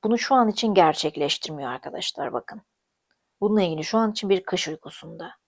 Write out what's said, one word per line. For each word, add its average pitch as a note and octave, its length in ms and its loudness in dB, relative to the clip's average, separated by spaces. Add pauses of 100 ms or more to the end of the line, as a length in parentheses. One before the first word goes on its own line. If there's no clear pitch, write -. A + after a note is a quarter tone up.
bunu A3+ 140 2
şu C4+ 180 2
an A#3+ 120 6
için G#3+ 260 0
gerçekleştirmiyor D3+ 960 2
arkadaşlar, C3+ 640 -8
bakın. B2+ 280 -8 (800)
Bununla G#3 200 4
ilgili D#3+ 220 0
şu A3 140 0
an A3 140 2
için G#3 180 -6
bir F#3+ 140 4
kış - 240 -4
uykusunda. D#3+ 680 -12 (120)